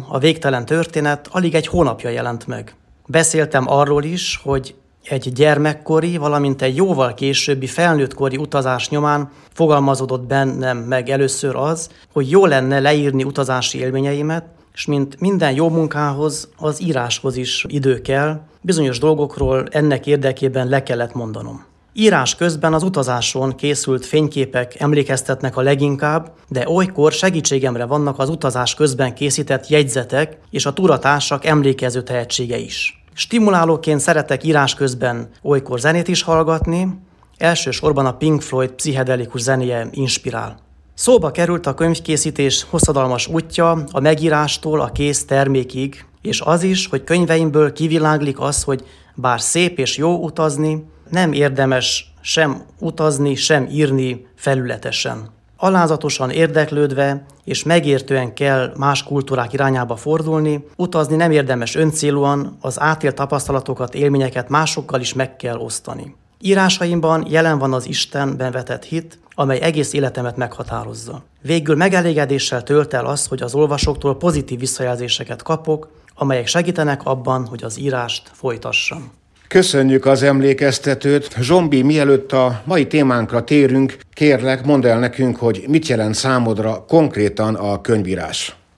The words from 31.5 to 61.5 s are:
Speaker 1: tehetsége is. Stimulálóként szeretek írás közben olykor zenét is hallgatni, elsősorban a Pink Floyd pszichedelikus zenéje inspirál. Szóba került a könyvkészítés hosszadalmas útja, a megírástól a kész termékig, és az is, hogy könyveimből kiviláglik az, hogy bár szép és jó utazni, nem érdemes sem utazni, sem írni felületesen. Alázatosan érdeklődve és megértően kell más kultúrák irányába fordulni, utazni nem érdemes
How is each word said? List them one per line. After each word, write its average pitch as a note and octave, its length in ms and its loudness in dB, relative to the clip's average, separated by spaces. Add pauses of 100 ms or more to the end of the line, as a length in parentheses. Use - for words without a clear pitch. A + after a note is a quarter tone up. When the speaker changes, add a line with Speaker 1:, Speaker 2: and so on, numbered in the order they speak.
Speaker 1:
tehetsége A#2+ 560 -4
is. - 540 -8
Stimulálóként E3 880 2
szeretek D3 440 0
írás C#3+ 300 4
közben B2 540 -2 (140)
olykor C3+ 380 0
zenét E3 280 2
is F3+ 140 0
hallgatni, E3 760 0 (380)
elsősorban D3 680 0
a B2 100 -2
Pink D3+ 260 2
Floyd C3 280 -2
pszichedelikus B2+ 720 -2
zenéje B2 500 -2
inspirál. A#2 680 -6 (360)
Szóba G3+ 360 4
került F3 360 -2
a C3+ 80 -2
könyvkészítés D#3 960 -2
hosszadalmas C3+ 560 2
útja, E3 640 0
a C#3 100 -4
megírástól D3+ 800 2
a C3 120 -4
kész C#3+ 320 -2
termékig, C3+ 800 0 (180)
és G#3+ 180 -4
az E3 220 2
is, F#3 240 0
hogy C3+ 180 -4
könyveimből D#3+ 680 2
kiviláglik D3+ 680 0
az, C#3+ 220 -2
hogy C3+ 220 -4 (300)
bár B2 260 0
szép F3 380 0
és C3 180 -2
jó E3+ 200 2
utazni, D#3 680 -2 (260)
nem E3+ 220 2
érdemes C3+ 880 0
sem D#3 420 -2 (160)
utazni, D3 560 0
sem C#3 360 0
írni C3+ 640 0
felületesen. A#2+ 960 -4 (260)
Alázatosan D#3 760 0
érdeklődve C#3+ 920 0 (200)
és - 180 -6
megértően C#3 720 0
kell C3+ 420 0
más C#3 260 0
kultúrák C3+ 500 -4
irányába C3 440 -2
fordulni, D#3 680 -2 (120)
utazni D#3 400 0
nem E3 140 4
érdemes C3 440 0